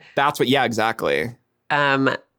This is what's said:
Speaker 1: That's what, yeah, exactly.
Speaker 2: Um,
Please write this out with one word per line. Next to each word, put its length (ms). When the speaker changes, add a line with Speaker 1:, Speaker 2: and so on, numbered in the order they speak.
Speaker 1:
That's 240
what, 80
yeah, 160
exactly. 720
Speaker 2:
Um, 400